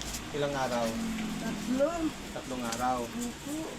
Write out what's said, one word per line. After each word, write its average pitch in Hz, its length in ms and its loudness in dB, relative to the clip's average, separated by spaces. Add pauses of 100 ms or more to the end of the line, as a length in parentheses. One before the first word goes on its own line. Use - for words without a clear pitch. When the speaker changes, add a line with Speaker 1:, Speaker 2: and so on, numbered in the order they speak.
(280)
Speaker 1:
Ilang 143 280 0
araw? 120 300 2 (520)
Speaker 2:
Tatlo. 262 520 2 (460)
Speaker 1:
Tatlong 127 320 -4
araw. 123 340 2
Speaker 2:
Opo. 120 520 -4 (240)